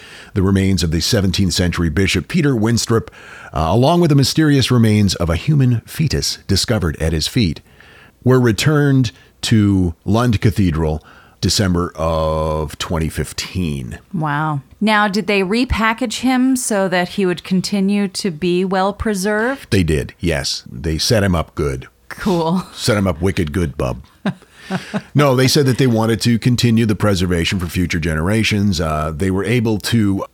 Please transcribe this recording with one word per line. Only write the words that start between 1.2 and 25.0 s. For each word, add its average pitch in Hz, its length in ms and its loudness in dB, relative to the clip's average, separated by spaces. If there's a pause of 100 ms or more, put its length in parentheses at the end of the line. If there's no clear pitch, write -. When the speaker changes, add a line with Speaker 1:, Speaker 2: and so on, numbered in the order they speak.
Speaker 1:
century 87 360 0
bishop 90 400 0
Peter 147 260 0
Winstrup, 113 540 0 (440)
uh, 80 160 0
along 131 300 4
with 170 100 4
the 147 60 4
mysterious 139 560 2
remains 107 440 4
of 82 140 -2
a 82 60 0
human 127 460 2
fetus - 560 -4 (100)
discovered 95 540 0
at 80 100 0
his 80 160 -2
feet, 98 320 0 (640)
were 127 160 4
returned 135 720 2 (300)
to 98 520 2 (120)
Lund 113 340 2
Cathedral 80 640 0 (380)
December 90 560 0
of 78 800 -2
twenty 80 320 -4
fifteen. 73 880 -6 (140)
Speaker 2:
Wow. 151 480 -4 (180)
Now, 208 300 2
did 185 180 -2
they 202 140 2
repackage 226 800 -2
him 254 340 2
so 202 320 0
that 180 220 0
he 202 160 -2
would 175 180 -2
continue 196 640 0
to 190 240 -6
be 180 320 0
well 190 300 0
preserved? 214 800 -4
Speaker 1:
They 202 120 4
did, 78 380 -2
yes. 76 500 -4
They 80 260 -4
set 107 240 2
him 92 140 2
up 80 200 -4
good. 67 340 -4 (200)
Speaker 2:
Cool. 170 540 -2 (100)
Speaker 1:
Set 110 240 0
him 98 80 2
up 82 160 -2
wicked 90 320 0
good, 82 240 -2
bub. 64 260 -4 (220)
<laughs> 202 80 -2 (840)